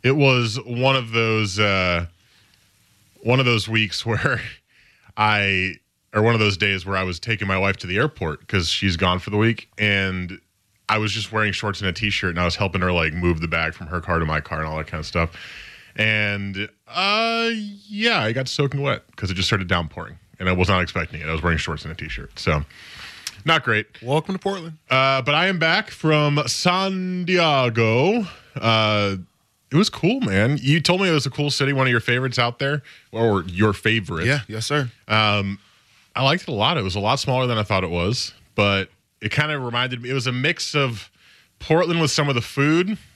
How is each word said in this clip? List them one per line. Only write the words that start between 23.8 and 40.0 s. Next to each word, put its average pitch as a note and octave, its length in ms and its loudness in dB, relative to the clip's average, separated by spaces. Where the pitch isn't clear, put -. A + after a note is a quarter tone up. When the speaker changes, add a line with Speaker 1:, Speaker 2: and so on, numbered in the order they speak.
Speaker 2:
Welcome D3+ 320 0
to F#3 40 -6
Portland. E3 400 -6
Speaker 1:
Uh, C3+ 320 2
but C#3+ 120 0
I E3+ 120 2
am F#3+ 120 0
back E3 320 0
from D3+ 560 2
San F#3 800 0
Diego. D3 1000 2
Uh, G#2+ 580 2
it C#3 60 2
was G3+ 140 4
cool, B3 300 0
man. A2 400 2
You C#3+ 200 2
told F3+ 200 2
me G3 80 2
it E3+ 40 4
was C#3+ 140 2
a C3+ 40 -4
cool C#3+ 200 -2
city, C#3 220 0
one C3 140 2
of B2+ 40 2
your A#2 100 2
favorites B2 380 0
out A#2+ 200 0
there, C#3 240 -2
or A2 340 2
your F#2+ 280 2
favorite. G2 540 -2
Speaker 2:
Yeah, C#3 220 2
yes, A2 180 -8
sir. C#3+ 240 0
Speaker 1:
Um, G#2 500 2
I A#2+ 100 -2
liked D3+ 200 2
it - 40 -10
a D3+ 40 -6
lot. B2 240 2
It A2 80 -2
was F#2 100 -2
a G2+ 60 -2
lot A2+ 200 2
smaller B2+ 260 0
than A#2+ 120 0
I G#2+ 40 0
thought F#2+ 220 0
it E2+ 60 -4
was, F2 420 -2
but G2 360 2
it G#2+ 100 -6
kinda D3+ 280 0
reminded B2 440 -4